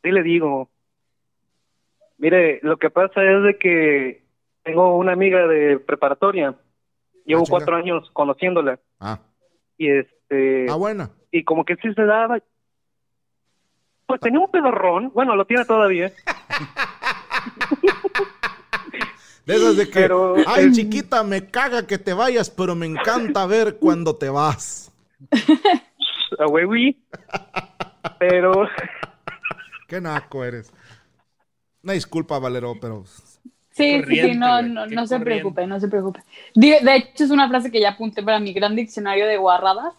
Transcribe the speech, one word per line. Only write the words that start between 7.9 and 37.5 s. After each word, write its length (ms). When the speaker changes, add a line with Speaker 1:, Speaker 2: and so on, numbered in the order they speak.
Speaker 1:
conociéndola. 680
Speaker 2:
Ah. 180
Speaker 1:
Y 120
este 800
Speaker 2:
Ah, 60
buena. 340
Speaker 1:
y 140
como 220
que 100
sí 180
se 120
daba. 340
Pues 160
tenía 180
un 100
pedorrón. 640
Bueno, 220
lo 100
tiene 200
todavía. 480
Speaker 2:
De 100
esas 220
de 120
que, 120
Speaker 1:
Pero 340
Speaker 2:
"Ay, 260
chiquita, 520
me 260
caga 380
que 100
te 160
vayas, 360
pero 260
me 100
encanta 600
ver 320
cuando 380
te 140
vas". 640
Speaker 1:
A 80
hueví, 540
pero 480
<laughs> 640
Speaker 2:
Qué 140
naco 420
eres. 300
Una 100
disculpa, 460
Valero, 420
pero 240
Speaker 3:
Sí, 160
sí, 220
sí, 80
Speaker 4:
Corriente, 360
Speaker 3:
no, 220
Speaker 4:
güey, 120
Speaker 3:
no, 160
Speaker 4:
qué 80
Speaker 3:
no 120
se 100
Speaker 4:
corriente. 240
Speaker 3:
preocupe, 260
no 120
se 80
preocupe. 320
Di-, 280
de 120
hecho, 300
es 60
una 160
frase 240